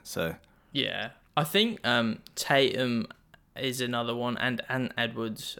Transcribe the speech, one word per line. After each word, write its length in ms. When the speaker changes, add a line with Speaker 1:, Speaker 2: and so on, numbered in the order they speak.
Speaker 1:
So 340
Speaker 2:
Yeah. 380
I 80
think, 420
um, 340
Tatum 720
is 260
another 320
one, 240
and, 300
and 280
Edwards, 640